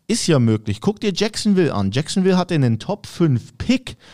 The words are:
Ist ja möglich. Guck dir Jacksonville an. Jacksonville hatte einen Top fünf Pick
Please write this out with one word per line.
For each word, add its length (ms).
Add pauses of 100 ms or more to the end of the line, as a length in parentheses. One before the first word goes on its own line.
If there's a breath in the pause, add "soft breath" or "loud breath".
Ist 200
ja 100
möglich. 420
Guck 200
dir 140
Jacksonville 600
an. 180
Jacksonville 460
hatte 160
einen 240
Top 300
fünf 500
Pick 400 (160 loud breath)